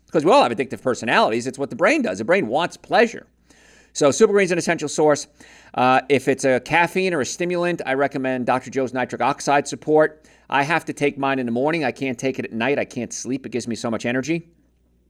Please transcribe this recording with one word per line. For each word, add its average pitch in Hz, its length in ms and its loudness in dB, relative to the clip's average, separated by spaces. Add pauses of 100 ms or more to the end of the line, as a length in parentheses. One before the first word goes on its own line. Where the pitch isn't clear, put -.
(120)
'cause 156 120 0
we 175 80 4
all 269 120 6
have 120 100 2
addictive 117 280 -6
personalities. 123 640 0
It's 131 140 -8
what 139 100 -4
the 131 60 -10
brain 240 280 2
does. 95 160 -4
The 113 40 -6
brain 165 240 0
wants 170 300 -2
pleasure. 220 500 0 (680)
So - 140 4
Super 214 240 4
Greens, 196 180 4
an 175 60 2
essential 156 320 -2
source. 151 380 2 (480)
Uh, 127 340 4
if 131 180 2
it's 139 180 0
a 131 140 4
caffeine 170 540 0
or 156 80 -2
a - 40 -2
stimulant, 175 600 -2
I 131 80 -2
recommend 131 540 -2
Doctor 131 240 -2
Joe's 131 200 -2
Nitric 123 300 -4
Oxide 139 460 0
Support. 156 600 0 (220)
I 139 140 2
have 160 220 0
to 151 80 -6
take 143 240 -2
mine 135 200 -2
in 131 80 -4
the 120 60 -4
morning. 147 320 0
I 123 80 0
can't 131 260 -6
take 131 220 -4
it 120 60 2
at - 80 -8
night. 127 260 0
I 101 60 0
can't - 280 -8
sleep. 131 320 -8
It 117 60 -10
gives 120 160 -6
me 113 80 -4
so 117 160 -6
much 113 160 -4
energy. 135 420 -4 (600)